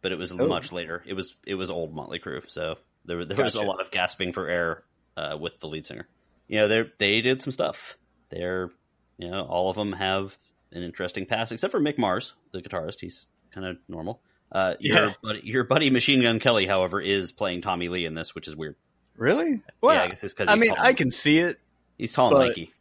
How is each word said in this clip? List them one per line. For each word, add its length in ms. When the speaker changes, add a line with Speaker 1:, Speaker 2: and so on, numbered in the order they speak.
Speaker 1:
but 100
it 60
was 140
Speaker 2:
Oh. 160
Speaker 1:
much 240
later. 340
It 80
was, 220
it 100
was 140
old 240
Motley 260
Crue, 300
so 280
there, 200
there 180
was 120
a 40
Speaker 2:
Gotcha. 80
Speaker 1:
lot 140
of 100
gasping 420
for 140
air, 360
uh, 220
with 200
the 80
lead 200
singer. 200
You 120
know, 80
they, 160
they 220
did 200
some 100
stuff. 460
They're, 400
you 120
know, 160
all 240
of 60
them 180
have 440
an 120
interesting 420
past, 260
except 200
for 100
Mick 160
Mars, 360
the 100
guitarist. 400
He's 240
kinda 220
normal. 340
Uh, 280
your 280
Speaker 2:
Yeah. 60
Speaker 1:
buddy, 200
your 200
buddy 260
Machine 320
Gun 180
Kelly, 280
however, 340
is 300
playing 300
Tommy 280
Lee 160
in 80
this, 220
which 120
is 80
weird. 200
Speaker 2:
Really? 340
Speaker 1:
Yeah, 80
Speaker 2:
Well, 220
Speaker 1:
I 60
guess 140
it's 120
'cause 120
Speaker 2:
I 60
Speaker 1:
he's 80
Speaker 2:
mean, 140
Speaker 1:
tall. 100
Speaker 2:
I 80
can 160
see 300
it, 180
Speaker 1:
He's 160
tall 140
and 80
Speaker 2:
but 140
Speaker 1:
lanky. 320